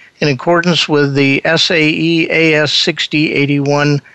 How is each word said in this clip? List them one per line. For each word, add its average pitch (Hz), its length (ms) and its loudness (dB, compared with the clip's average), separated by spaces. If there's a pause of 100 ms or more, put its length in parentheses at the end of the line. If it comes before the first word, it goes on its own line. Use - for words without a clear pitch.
(220)
in 156 60 0
accordance 170 600 0
with 143 280 0
the 139 300 2
S 160 260 0
A 156 180 2
E 165 400 0
A 160 240 2
S 151 180 0
sixty 156 600 -2
eighty-one, 143 680 0 (140)